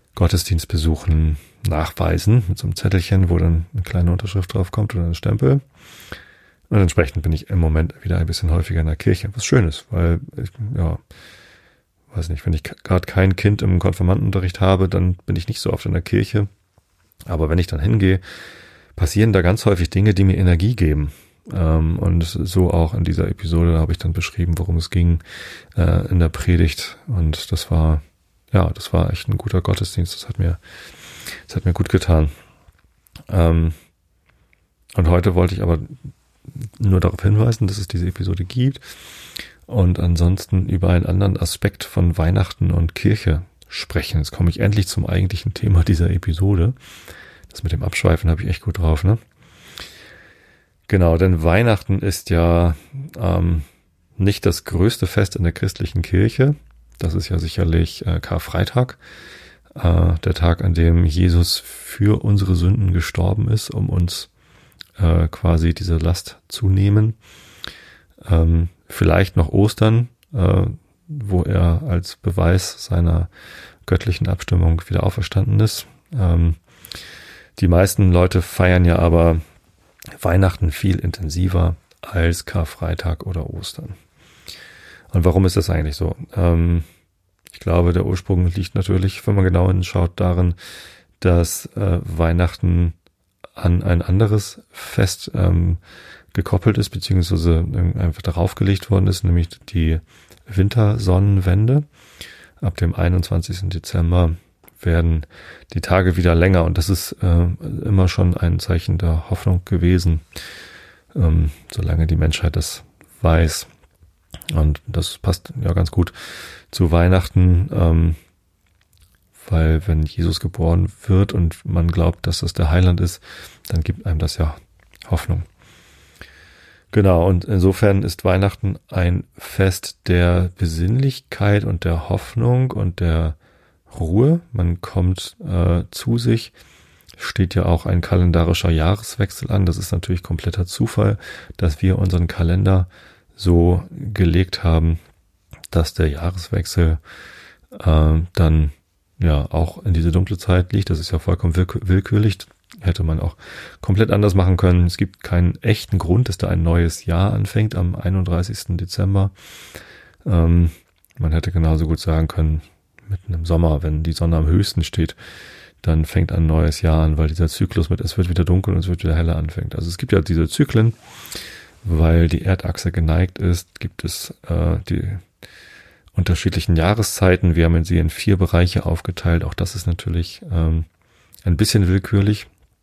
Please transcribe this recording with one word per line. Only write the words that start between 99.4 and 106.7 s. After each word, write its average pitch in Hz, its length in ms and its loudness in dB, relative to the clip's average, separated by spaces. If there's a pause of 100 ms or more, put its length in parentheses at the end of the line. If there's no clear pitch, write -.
die 80 300 0 (480)
Wintersonnenwende. 101 1400 2 (760)
Ab - 160 -4
dem 82 180 0
einundzwanzigsten 90 760 -2
Dezember 87 640 0 (440)
werden 82 460 0 (480)
die 82 60 -2
Tage 90 360 2
wieder 87 180 2
länger 87 300 4
und 85 140 0